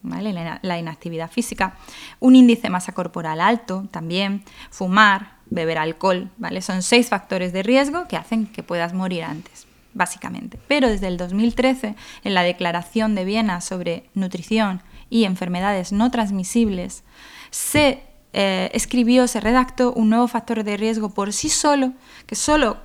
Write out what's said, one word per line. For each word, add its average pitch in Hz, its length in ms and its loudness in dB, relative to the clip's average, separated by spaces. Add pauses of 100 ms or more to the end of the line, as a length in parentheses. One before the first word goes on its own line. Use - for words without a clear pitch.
¿vale? 190 300 -6
La 175 100 -6
ina-, 165 200 -8
la 180 180 -4
inactividad 165 500 -10
física, - 460 -4 (460)
un 254 120 8
índice 240 300 10
de 208 60 -2
masa 180 240 -4
corporal 165 480 -6
alto 196 500 0
también, 190 520 -4 (260)
fumar, 196 640 2 (160)
beber 160 280 -2
alcohol, 180 600 -2
¿vale? 185 240 -8
Son 185 220 -4
seis 240 260 4
factores 185 420 -4
de 190 120 -4
riesgo 285 440 2
que 190 80 -8
hacen 214 320 -4
que - 160 -14
puedas 170 300 -4
morir 185 320 -4
antes, - 420 -14 (260)
básicamente. - 640 -6 (120)
Pero 277 180 2
desde 202 200 0
el 180 100 -4
dos 175 160 -6
mil 226 200 0
trece, 254 420 -2 (280)
en 202 100 -2
la 180 100 2
Declaración 175 680 -2
de 185 120 -2
Viena 202 340 0
sobre 170 540 -8
Nutrición 190 680 -2 (280)
y 220 160 2
Enfermedades 185 640 -2
No 220 200 2
Transmisibles, 202 920 -2 (480)
se, - 520 0 (280)
eh, 190 420 -2
escribió, 247 540 2
se 226 140 -4
redactó 247 520 2
un 220 160 4
nuevo 233 200 4
factor 226 340 -4
de 208 140 -4
riesgo 214 360 -2
por 202 200 -4
sí - 160 -4
solo, 285 420 2 (340)
que 220 100 -10
solo - 500 2